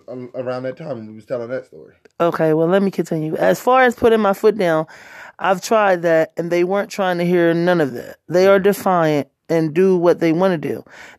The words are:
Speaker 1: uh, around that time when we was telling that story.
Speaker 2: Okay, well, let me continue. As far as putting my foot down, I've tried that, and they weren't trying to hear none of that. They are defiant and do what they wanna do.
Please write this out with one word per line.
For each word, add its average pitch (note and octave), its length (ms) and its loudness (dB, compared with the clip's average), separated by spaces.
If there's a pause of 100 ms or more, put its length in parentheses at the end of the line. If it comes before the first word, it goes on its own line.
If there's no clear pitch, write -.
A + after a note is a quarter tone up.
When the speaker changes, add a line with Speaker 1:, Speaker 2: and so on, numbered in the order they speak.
Speaker 1:
uh, B2 180 -14 (140)
around B2+ 220 -8
that C3 140 -10
time D#3+ 200 -14
when A2 120 -14
we A2 60 -18
was G#2+ 100 -20
telling A#2+ 240 -8
that B2+ 160 -8
story. - 300 -20 (260)
Speaker 2:
Okay, E3 320 0
well, E3 140 2
let F#3+ 140 2
me G3 100 0
continue. D#3+ 440 -4
As F3 240 0
far B3+ 240 2
as A#3+ 120 2
putting A3+ 260 2
my G3 100 2
foot G#3+ 260 0
down, D#3+ 300 0 (520)
I've F#3 220 -2
tried G3 420 0
that, D#3+ 340 2
and E3+ 120 -6
they F3 140 0
weren't G3 260 -2
trying F#3 280 -4
to F3 80 -2
hear E3+ 280 2
none E3+ 280 2
of C3+ 120 -2
that. - 220 -14 (140)
They F3+ 180 4
are G3 120 6
defiant F3 680 0 (220)
and D#3+ 240 0
do F#3 240 2
what E3+ 240 2
they E3 100 2
wanna F3+ 260 0
do. C3+ 280 -8 (340)